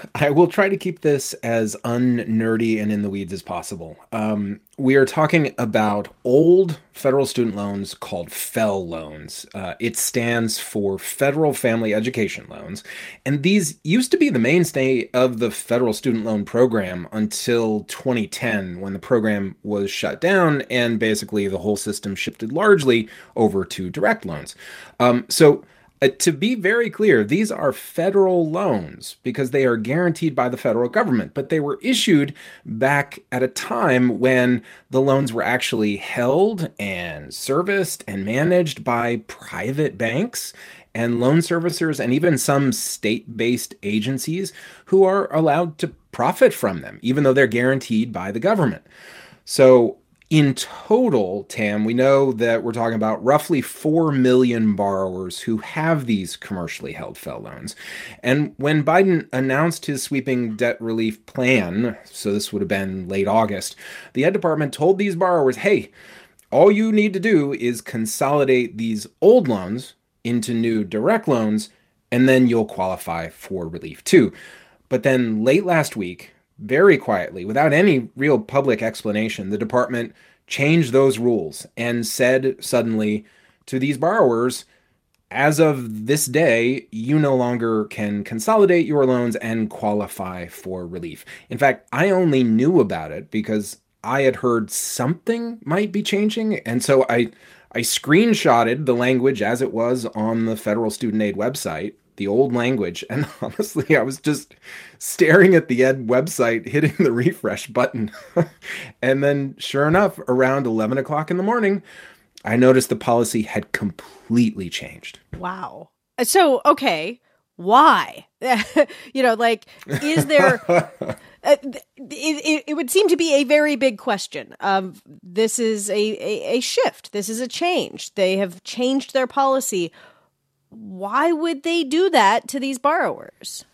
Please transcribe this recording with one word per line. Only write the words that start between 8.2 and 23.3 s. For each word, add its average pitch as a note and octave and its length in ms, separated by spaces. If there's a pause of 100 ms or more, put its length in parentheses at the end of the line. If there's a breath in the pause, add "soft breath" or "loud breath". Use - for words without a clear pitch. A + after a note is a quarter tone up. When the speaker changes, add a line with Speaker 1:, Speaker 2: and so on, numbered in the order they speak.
Speaker 1:
fell G2+ 560
loans. D#2 680
Uh, F#2 280
it A#2 160
stands A#2 640
for G2 360
Federal C#3 580
Family A2+ 380
Education A2 560
Loans. E2+ 360 (420 loud breath)
And C#3 160
these F#3 400
used A3 300
to F#4+ 40
be D#4+ 120
the E3 100
mainstay C3 720
of B2 280
the A#2 100
federal A#2+ 420
student A2+ 320
loan G#2+ 200
program G2+ 680
until A2 800
twenty A#2+ 400
ten, F#2+ 520
when G2 120
the F#2+ 80
program G#2 640
was G2+ 260
shut - 300
down E3+ 400 (100)
and A#2+ 300
basically G#2+ 480
the F#2 100
whole G#2 180
system G2+ 380
shifted - 380
largely C#3+ 560 (260 loud breath)